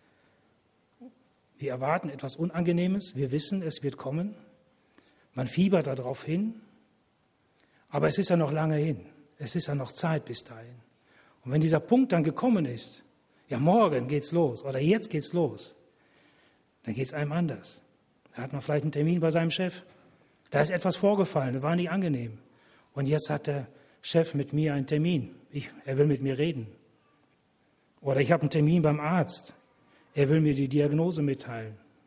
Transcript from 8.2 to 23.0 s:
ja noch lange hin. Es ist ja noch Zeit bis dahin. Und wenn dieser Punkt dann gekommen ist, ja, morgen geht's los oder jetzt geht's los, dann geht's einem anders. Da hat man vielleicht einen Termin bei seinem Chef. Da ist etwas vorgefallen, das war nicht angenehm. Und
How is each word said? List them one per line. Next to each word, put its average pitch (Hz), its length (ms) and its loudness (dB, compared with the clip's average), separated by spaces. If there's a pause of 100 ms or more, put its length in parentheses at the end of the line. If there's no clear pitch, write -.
ja 175 80 4
noch 151 140 2
lange 156 240 0
hin. 147 300 0 (320)
Es - 180 -4
ist 170 120 -2
ja 143 80 -4
noch 131 160 -6
Zeit 160 340 -2
bis - 180 -6
dahin. 117 320 -18 (680)
Und 127 80 -8
wenn 151 100 4
dieser 160 180 4
Punkt 254 320 4
dann 170 120 4
gekommen 170 420 2
ist, - 380 -8 (440)
ja, 127 120 -4
morgen 151 480 4
geht's 147 240 -2
los 160 320 0
oder 135 160 -4
jetzt 196 300 2
geht's 151 240 -4
los, 156 420 -2 (1080)
dann 113 100 -8
geht's 127 200 -6
einem 147 180 -4
anders. 156 500 -4 (540)
Da 123 80 -10
hat 135 100 -10
man 139 80 -6
vielleicht 147 220 0
einen 156 80 0
Termin 160 280 2
bei 160 120 2
seinem 165 200 2
Chef. 180 320 -4 (680)
Da 143 100 2
ist 156 100 0
etwas 175 260 0
vorgefallen, 180 560 2
das 131 100 -4
war 160 120 0
nicht 175 140 -2
angenehm. 139 480 -2 (560)
Und 139 140 -2